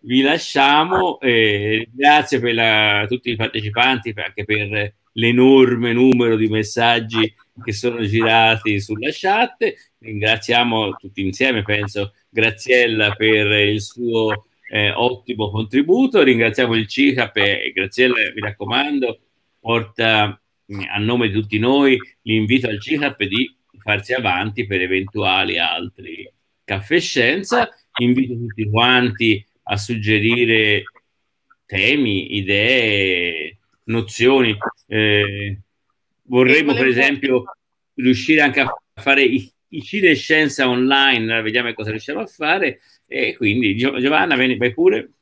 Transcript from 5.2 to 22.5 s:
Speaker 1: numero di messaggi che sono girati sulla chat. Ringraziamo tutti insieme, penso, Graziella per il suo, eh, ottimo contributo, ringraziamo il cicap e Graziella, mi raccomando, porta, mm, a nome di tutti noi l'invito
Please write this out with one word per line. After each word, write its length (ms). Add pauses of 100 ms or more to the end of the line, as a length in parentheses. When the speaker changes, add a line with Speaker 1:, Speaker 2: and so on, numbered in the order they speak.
Speaker 1:
numero 440
di 100
messaggi 880 (300)
che 100
sono 320
girati 760
sulla 300
chat. 640 (240)
Ringraziamo 960
tutti 300
insieme, 400
penso, 520 (140)
Graziella 840
per 360
il 300
suo, 680 (220)
eh, 220
ottimo 600
contributo, 720
ringraziamo 520
il 120
cicap 520
e 360
Graziella, 400 (180)
mi 80
raccomando, 800 (380)
porta, 840 (320)
mm, 160
a 100
nome 300
di 60
tutti 240
noi 400 (240)
l'invito 460